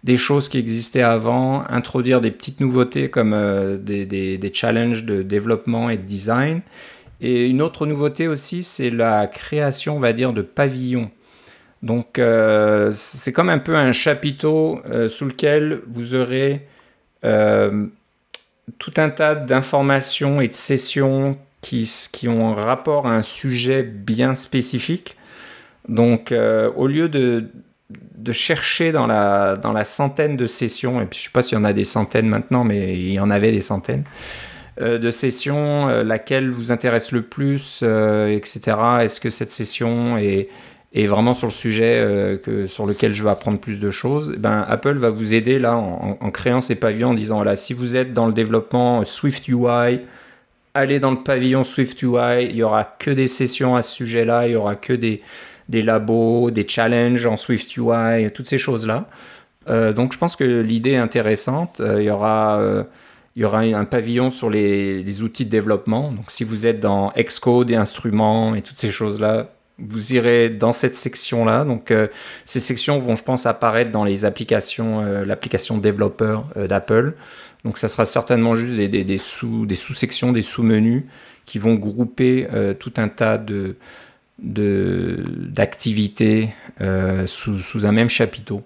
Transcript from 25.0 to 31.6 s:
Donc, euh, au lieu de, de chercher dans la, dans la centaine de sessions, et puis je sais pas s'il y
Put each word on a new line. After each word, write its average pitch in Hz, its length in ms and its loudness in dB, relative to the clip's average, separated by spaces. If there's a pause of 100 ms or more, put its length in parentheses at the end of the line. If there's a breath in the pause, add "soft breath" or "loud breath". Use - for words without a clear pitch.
Donc, 113 420 2
euh, 110 460 2
au 131 100 2
lieu 160 220 2
de, 123 400 0 (400)
de - 420 -12
chercher - 600 0
dans 135 160 2
la, 101 480 2
dans 107 180 -2
la 107 100 0
centaine 143 540 0
de 123 80 0
sessions, 120 560 -2
et 107 40 -2
puis - 140 -10
je - 60 -10
sais - 60 -14
pas 127 100 2
s'il 113 160 0
y 104 40 2